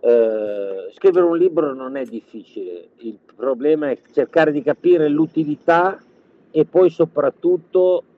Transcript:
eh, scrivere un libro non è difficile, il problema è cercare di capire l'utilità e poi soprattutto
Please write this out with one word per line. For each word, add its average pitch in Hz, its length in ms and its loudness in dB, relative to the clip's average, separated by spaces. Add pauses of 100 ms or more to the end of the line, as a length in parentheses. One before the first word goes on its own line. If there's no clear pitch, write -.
eh, 104 920 -2
scrivere 180 320 2
un 170 100 0
libro 165 380 0
non 131 220 -12
è 135 80 -6
difficile, 98 920 -16
il 110 200 -14 (160)
problema 139 560 -2
è 120 80 -8 (140)
cercare 156 400 0
di 143 100 -4
capire 156 460 0
l'utilità 160 880 0 (540)
e 156 120 2
poi 180 260 4
soprattutto 170 1120 -2 (140)